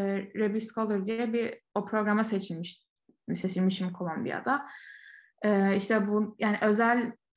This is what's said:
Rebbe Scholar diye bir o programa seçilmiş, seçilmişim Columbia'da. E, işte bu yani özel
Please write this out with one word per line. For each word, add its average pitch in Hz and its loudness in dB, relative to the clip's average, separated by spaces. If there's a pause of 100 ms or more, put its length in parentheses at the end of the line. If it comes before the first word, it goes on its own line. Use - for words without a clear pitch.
(360)
Rebbe 214 0
Scholar 214 -2
diye 226 -2
bir 233 -2 (160)
o 208 0
programa 214 2
seçilmiş, 190 -4 (480)
seçilmişim 185 0
Columbia'da. 226 -4 (760)
E, 196 4
işte 202 2
bu 208 0
yani 208 2
özel 233 4 (260)